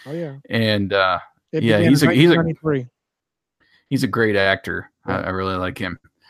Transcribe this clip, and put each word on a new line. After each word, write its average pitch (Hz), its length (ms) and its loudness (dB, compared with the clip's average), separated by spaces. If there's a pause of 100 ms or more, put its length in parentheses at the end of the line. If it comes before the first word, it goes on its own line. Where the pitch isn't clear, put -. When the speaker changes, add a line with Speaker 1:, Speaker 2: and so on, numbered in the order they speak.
Speaker 1:
Oh, 139 60 -12
yeah. 156 240 -10 (120)
Speaker 2:
And, 107 440 -2
uh, 95 260 0 (320)
Speaker 1:
It 156 140 -2
Speaker 2:
yeah, 110 140 4
Speaker 1:
began - 120 4
Speaker 2:
he's 143 120 4
Speaker 1:
in 139 80 4
Speaker 2:
a, - 20 0
he's 139 120 4
a, 175 40 6
Speaker 1:
nineteen 165 180 4
ninety-three. 151 400 -4 (1000)
Speaker 2:
he's 139 160 -2
a 113 40 -2
great 107 280 0
actor. 98 540 -2 (140)
I, 92 80 -6
Speaker 1:
Yeah. 95 100 -4
Speaker 2:
I - 80 -8
really 95 260 -4
like 90 220 -6
him. 92 200 -8 (320)